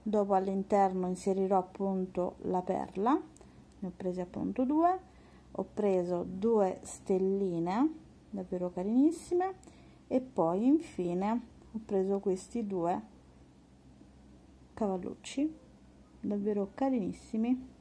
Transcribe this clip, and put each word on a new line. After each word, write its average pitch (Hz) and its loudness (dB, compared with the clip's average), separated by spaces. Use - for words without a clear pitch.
dopo 202 2
all'interno 190 2
inserirò 190 2
appunto 185 -4
la 180 0
perla, 190 -2
ne 190 -8
ho 180 -6
presi 180 -4
appunto 185 -4
due, 330 2
ho - -6
preso 180 0
due 190 2
stelline, 190 0
davvero 180 -4
carinissime, 330 2
e 254 0
poi 185 0
infine 214 0
ho 226 -8
preso 196 0
questi 196 -4
due 190 -2
cavallucci, 214 -4
davvero 202 -2
carinissimi. 240 -2